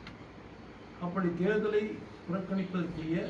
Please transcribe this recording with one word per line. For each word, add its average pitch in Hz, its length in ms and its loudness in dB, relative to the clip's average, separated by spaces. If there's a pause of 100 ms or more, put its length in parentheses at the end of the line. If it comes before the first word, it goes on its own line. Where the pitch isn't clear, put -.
(1040)
அப்படி 180 220 4 (140)
தேர்தலை 208 420 6 (420)
புறக்கணிப்பதற்குரிய 170 920 0 (120)